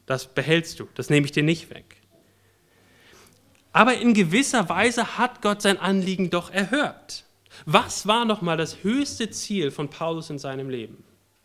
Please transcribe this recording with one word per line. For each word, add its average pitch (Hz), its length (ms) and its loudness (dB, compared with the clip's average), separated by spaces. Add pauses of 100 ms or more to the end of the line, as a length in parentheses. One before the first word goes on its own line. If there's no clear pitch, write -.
das 131 200 -4
behältst 160 540 -2
du, 107 140 -12
das - 160 -6
nehme 147 160 4
ich 139 60 -10
dir 151 100 0
nicht 160 280 -2
weg.“ - 260 -20 (1800)
Aber 226 260 6
in 233 160 4
gewisser 202 540 4
Weise 220 500 0
hat 247 240 0
Gott 208 200 0
sein 196 160 4
Anliegen 185 520 0
doch 175 200 -2
erhört. 202 760 -4 (420)
Was 190 400 2
war 226 180 2
nochmal 175 320 0
das 160 260 -6
höchste 233 480 -2
Ziel 175 400 -4
von 143 200 -8
Paulus 165 400 -6
in 147 80 -10
seinem 135 320 -8
Leben? 117 340 -10 (400)